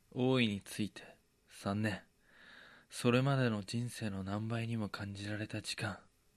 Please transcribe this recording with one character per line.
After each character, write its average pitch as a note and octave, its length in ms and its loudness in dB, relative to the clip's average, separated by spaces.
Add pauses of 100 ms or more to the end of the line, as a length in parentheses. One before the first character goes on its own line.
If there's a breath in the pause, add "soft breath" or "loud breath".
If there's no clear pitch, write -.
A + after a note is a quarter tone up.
(120)
王 B2+ 300 4
位 A#2 60 6
に G2+ 140 0
つ - 200 -6
い G#2 80 0
て、 - 140 -14 (460)
三 G#2 340 -2
年。 F#2 180 0 (880 loud breath)
そ - 220 2
れ B2 100 6
ま C#3 140 4
で C3 160 4
の G#2 120 0
人 A#2+ 260 -2
生 A2+ 200 -6
の F#2+ 140 -4
何 G2+ 240 -2
倍 A2+ 200 -2
に A#2 80 -2
も G#2+ 140 -2
感 G2+ 240 -6
じ G2+ 160 -6
ら G#2+ 80 -4
れ G#2+ 100 -4
た G#2+ 140 -6
時 - 140 -8
間。 G2 240 -4 (380)